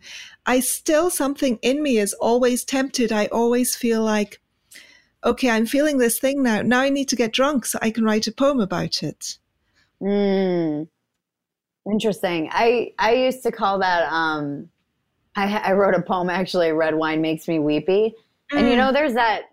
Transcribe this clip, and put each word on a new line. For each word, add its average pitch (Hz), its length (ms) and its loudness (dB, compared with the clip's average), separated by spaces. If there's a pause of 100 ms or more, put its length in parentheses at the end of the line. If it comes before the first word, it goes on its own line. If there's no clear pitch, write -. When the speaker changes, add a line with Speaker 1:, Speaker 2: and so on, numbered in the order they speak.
(460)
Speaker 1:
I 254 140 2
still, 320 500 0
something 277 520 -2
in 277 220 0
me 262 140 2
is 202 160 0
always 240 500 0
tempted. 262 480 -2
I 208 160 0
always 240 480 0
feel 226 280 0
like, 214 360 -2 (840)
"Okay, 240 260 0
I'm 226 160 2
feeling 285 320 2
this 233 200 2
thing 277 240 -2
now. 226 200 2
Now 247 180 2
I 269 100 2
need 277 200 -2
to 262 60 0
get 226 180 0
drunk 269 320 0
so - 160 -6
I 220 100 0
can 226 140 0
write 214 200 2
a 214 60 -6
poem 277 300 2
about 170 420 -4
it." - 340 -10 (640)
Speaker 2:
Mm. 190 840 0 (1000)
Interesting. 190 640 -2
I, 233 460 0
I 214 160 2
used 254 300 0
to 226 80 -2
call 196 280 -2
that, 175 320 0
um, 156 580 -4 (680)
I 202 100 -2
ha-, 208 180 -2
I 196 100 0
wrote 190 200 4
a 175 80 2
poem, 180 280 -2
actually, 175 420 0
"Red 156 240 0
wine 156 260 0
makes 160 260 -4
me 165 120 0
weepy." 170 560 0 (360)
And, 285 160 2
you 240 60 4
Speaker 1:
Mm. 240 40 4
Speaker 2:
know, 262 140 4
there's 285 220 0
that, 220 400 0